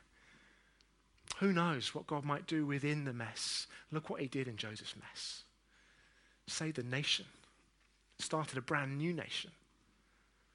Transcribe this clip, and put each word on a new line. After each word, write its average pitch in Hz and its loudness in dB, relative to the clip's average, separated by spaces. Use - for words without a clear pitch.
Who 196 6
knows 170 4
what 151 -4
God 147 0
might 147 0
do 156 2
within 143 2
the 131 -2
mess? - -4
Look 151 -4
what 196 -2
he 139 0
did 131 0
in 110 -6
Joseph's - -6
mess. - -10
Saved 156 -2
the 123 0
nation. 135 2
Started 156 0
a 127 -2
brand 139 2
new 170 0
nation. - -4